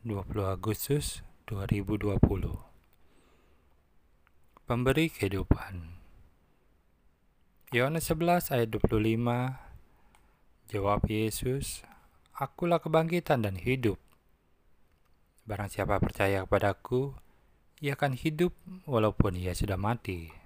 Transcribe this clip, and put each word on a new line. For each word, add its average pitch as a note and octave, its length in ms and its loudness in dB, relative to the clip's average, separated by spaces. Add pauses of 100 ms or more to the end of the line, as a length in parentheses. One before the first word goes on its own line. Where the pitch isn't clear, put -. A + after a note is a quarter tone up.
dua G2+ 160 -4
puluh G2+ 240 -2
Agustus G#2 800 -2 (240)
dua G2 160 -4
ribu G2+ 320 0
dua G2 240 2
puluh. F2 400 4 (2000)
Pemberi C3 400 2
kehidupan. F#2 880 -2 (1800)
Yohanes C#3+ 320 2
sebelas E3+ 480 2
ayat A2+ 240 0
dua - 80 2
puluh G#2+ 240 2
lima, A#2+ 480 0 (1120)
jawab G2+ 400 0
Yesus, A2 720 -2 (560)
"Akulah E3+ 400 0
kebangkitan D#3+ 640 2
dan G2 160 0
hidup. A#2 400 0 (1500)
Barang G2+ 240 -6
siapa G2 240 0
percaya F#2+ 480 2
kepadaku, B2+ 720 0 (640)
ia C#3+ 160 -4
akan C#3 160 0
hidup D#3+ 400 0 (320)
walaupun G#2+ 480 4
ia F2+ 240 -4
sudah G2 240 -2
mati." G2 480 -2 (160)